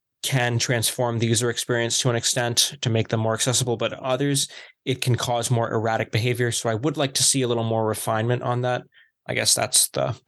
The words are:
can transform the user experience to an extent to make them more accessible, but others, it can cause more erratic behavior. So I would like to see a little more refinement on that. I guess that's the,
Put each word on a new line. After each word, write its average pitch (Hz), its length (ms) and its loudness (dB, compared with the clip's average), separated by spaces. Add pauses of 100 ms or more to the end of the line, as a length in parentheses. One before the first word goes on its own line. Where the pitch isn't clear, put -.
(240)
can 120 340 0
transform 117 640 0
the 113 80 2
user 117 220 2
experience 117 500 0
to 131 100 2
an 120 60 2
extent 120 640 0
to - 80 -2
make 113 200 0
them 113 100 0
more 110 140 2
accessible, 120 440 0
but 113 160 -2
others, 139 540 -2 (380)
it 131 160 -2
can 123 140 2
cause 120 360 0
more 117 200 0
erratic 113 400 0
behavior. 120 400 0
So - 180 -2
I 113 60 0
would 143 220 -2
like 139 180 -2
to - 80 2
see - 180 2
a 127 60 0
little 117 160 0
more 113 220 0
refinement 110 560 0
on 123 200 -2
that. 123 220 -2 (460)
I 123 40 -2
guess 113 200 2
that's - 360 2
the, - 260 -2 (120)